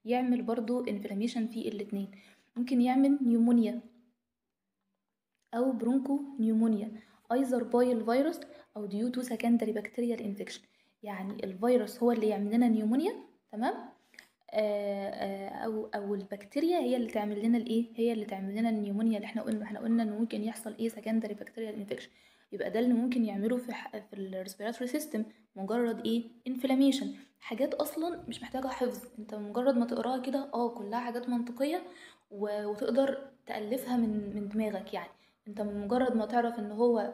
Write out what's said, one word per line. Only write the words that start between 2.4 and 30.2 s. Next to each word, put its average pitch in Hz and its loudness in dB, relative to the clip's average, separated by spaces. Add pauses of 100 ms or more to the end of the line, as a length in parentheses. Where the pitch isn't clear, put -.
ممكن 247 2
يعمل 277 6
نيومونيا 233 6 (1700)
أو 247 2
برونكو 262 2 (200)
نيومونيا، 220 4 (420)
either 247 2 (100)
by - 6
الفيروس 247 4 (380)
أو 208 -8
due 220 0
to 247 -2
secondary 233 2
bacterial 233 -2
infection. 202 -8 (420)
يعني 196 -8
الفيروس 208 2
هو 240 6
اللي 220 2
يعمل 208 0
لنا 240 6
نيومونيا، 233 2 (380)
تمام؟ 240 -2 (800)
آه، 202 0
آه، 196 -6
أو، 220 -4
أو 202 -2
البكتيريا 277 -2
هي 254 0
اللي 226 -2
تعمل 208 -2
لنا 233 6
الإيه؟ 233 0 (100)
هي 233 2
اللي 214 -4
تعمل 196 -6
لنا 226 2
النيومونيا 214 2
اللي 202 -6
احنا - -4
قلنا، 214 -4
احنا 208 -8
قلنا 233 2
إنه 208 -2
ممكن 226 -2
يحصل 220 -6
إيه؟ 226 -2
secondary 220 -2
bacterial 214 -10
infection. 208 -8 (420)
يبقى 196 -4
ده 214 2
اللي 247 6
ممكن 240 2
يعمله 214 0
في 240 -6
ح-، - -10
في 208 -14
ال 190 -6
respiratory 240 -6
system، 294 -2 (360)
مجرد 226 0
إيه؟ 226 2 (260)
inflammation. 262 4 (340)
حاجات 240 -2
أصلا 330 -2
مش 233 -10
محتاجة 262 -6
حفظ، 247 -2 (200)
أنت 214 -10
مجرد 233 0
ما 240 4
تقراها 240 0